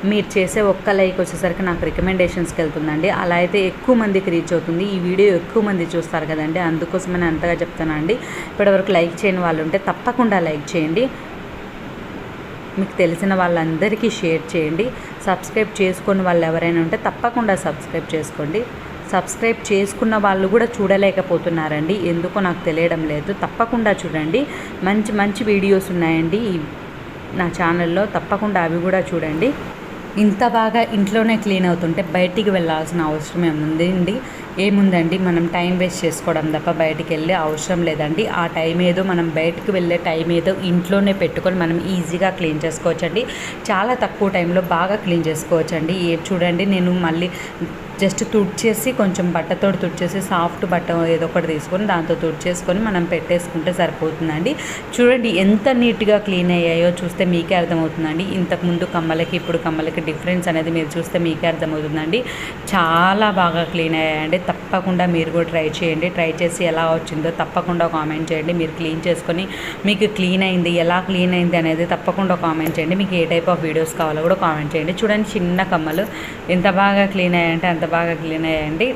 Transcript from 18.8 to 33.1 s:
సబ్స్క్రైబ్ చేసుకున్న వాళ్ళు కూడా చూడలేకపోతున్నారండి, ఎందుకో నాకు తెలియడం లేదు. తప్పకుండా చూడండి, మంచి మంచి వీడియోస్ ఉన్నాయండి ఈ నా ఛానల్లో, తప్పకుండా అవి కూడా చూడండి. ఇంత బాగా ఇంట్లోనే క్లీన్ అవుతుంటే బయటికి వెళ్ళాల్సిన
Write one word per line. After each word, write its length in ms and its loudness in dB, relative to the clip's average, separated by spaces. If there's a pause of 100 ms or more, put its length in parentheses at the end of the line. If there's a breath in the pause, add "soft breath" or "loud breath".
సబ్స్క్రైబ్ 480 0 (100)
చేసుకున్న 440 2 (120)
వాళ్ళు 280 2
కూడా 120 6 (100)
చూడలేకపోతున్నారండి, 1200 2 (160)
ఎందుకో 260 -2 (100)
నాకు 200 -2
తెలియడం 340 2 (100)
లేదు. 200 -4 (120)
తప్పకుండా 580 2
చూడండి, 400 0 (460 loud breath)
మంచి 240 2 (100)
మంచి 280 -2
వీడియోస్ 460 4
ఉన్నాయండి 440 2 (120)
ఈ 20 0 (840)
నా 80 0 (100)
ఛానల్లో, 460 2 (120)
తప్పకుండా 520 0
అవి 180 0
కూడా 240 2
చూడండి. 400 0 (720)
ఇంత 200 4 (140)
బాగా 240 2 (160)
ఇంట్లోనే 380 2 (100)
క్లీన్ 260 2
అవుతుంటే 320 0 (120)
బయటికి 400 2
వెళ్ళాల్సిన 460 0 (100)